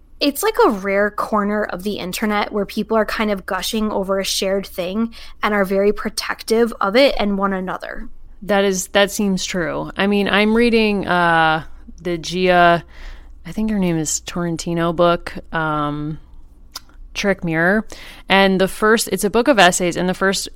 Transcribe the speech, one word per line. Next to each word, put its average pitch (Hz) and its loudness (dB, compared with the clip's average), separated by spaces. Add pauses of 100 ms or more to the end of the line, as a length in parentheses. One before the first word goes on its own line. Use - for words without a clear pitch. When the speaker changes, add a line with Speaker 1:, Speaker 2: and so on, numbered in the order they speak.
(180)
Speaker 1:
It's 285 0
like 440 0
a 320 6
rare 202 0
corner 208 -2
of 180 -6
the 208 -4
internet 208 -2
where 202 -2
people 220 -2
are 214 2
kind 214 -2
of 196 -6
gushing 214 -4
over 196 -2
a 190 -2
shared 196 -2
thing 196 -4 (280)
and 208 0
are 202 2
very 202 2
protective 220 -2
of 196 0
it 269 4
and 202 0
one 196 0
another. 185 -6 (340)
Speaker 2:
That 196 2
is, 190 0
that 202 2
seems 196 0
true. 151 -4
I 196 2
mean, 202 2
I'm 214 4
reading, 220 2
uh, 165 2 (380)
the 175 -4
Gia, 175 4 (640)
I 165 -12
think 214 -4
her 208 -2
name 175 0
is 151 -4
Torrentino 170 -4
book, 175 2 (200)
um, 151 -4 (960)
Trick 196 -2
Mirror. 175 2 (400)
And 190 6
the 185 4
first, 214 2
it's 190 -2
a 196 0
book 240 2
of 247 6
essays, 180 4
and 180 0
the 180 0
first 190 -2